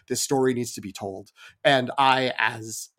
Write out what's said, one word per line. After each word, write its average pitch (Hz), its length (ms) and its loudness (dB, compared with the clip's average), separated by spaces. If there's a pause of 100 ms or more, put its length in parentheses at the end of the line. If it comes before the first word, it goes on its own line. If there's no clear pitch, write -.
(100)
This 127 120 -2
story 131 320 2
needs 120 200 -4
to - 80 -12
be 101 100 -10
told. 98 400 -10 (320)
And 131 340 4
I, 131 400 4
as 113 600 -4